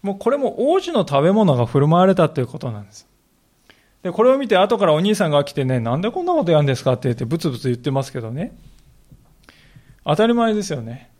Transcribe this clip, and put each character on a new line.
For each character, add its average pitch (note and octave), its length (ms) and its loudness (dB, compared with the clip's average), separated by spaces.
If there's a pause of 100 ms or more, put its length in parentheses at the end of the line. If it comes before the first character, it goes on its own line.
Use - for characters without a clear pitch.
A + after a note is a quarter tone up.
も G3 140 -6
う - 20 -18
こ - 100 -2
れ C#4 80 2
も C4+ 340 0
王 F#4 100 4
子 E4+ 120 -10
の A3 160 0
食 C#3+ 140 -2
べ F3 100 2
物 G3+ 240 2
が A#2+ 80 0
振 C3+ 160 0
る D3 80 2
舞 E3 100 4
わ F#3 80 4
れ F#3+ 80 4
た F3 140 2
と C3+ 140 -4
い - 20 -2
う - 20 -6
こ - 120 -14
と A#2+ 120 -8
な G#2 100 -12
ん G2+ 40 -18
で G2 80 -20
す。 - 140 -20 (960)
で、 F3+ 100 -6
こ G#3+ 120 2
れ B3+ 60 6
を C4+ 60 4
見 C#4 120 -4
て、 G3 100 4
後 G3+ 180 4
か A#3 80 0
ら D#3+ 80 4
お D3+ 80 4
兄 G#3 140 2
さ G3+ 140 0
ん - 20 0
が C#3+ 140 4
来 - 100 -10
て C#3 100 -2
ね、 B2+ 160 0
「な A2+ 160 -2
ん E3+ 60 -4
で A3 80 -2
こ F#4 120 -6
ん E4+ 40 -4
な F4+ 80 0
こ D4 100 2
と E3+ 80 2
や D3+ 60 6
る D3 60 4
ん - 20 2
で C3 80 2
す - 100 -8
か」 C3 80 2
っ B2 40 0
て B2+ 80 -12
言 B2 80 0
っ A2+ 40 -4
て、 B2 80 -6
ブ C#3+ 140 -4
ツ D#3+ 100 -4
ブ B2 100 -6
ツ C3 100 -4
言 A#2+ 80 -2
っ - 20 -14
て C#3 120 -6
ま C3+ 120 -2
す C3 100 -10
け B2+ 80 -8
ど A2+ 100 -10
ね。 D#3 240 -8 (1500)
当 D#3 120 0
た G#3+ 100 2
り A#3 80 2
前 A#3 180 0
で G#3+ 100 -2
す F#3 120 -8
よ B2 80 -8
ね。 A#2 380 -14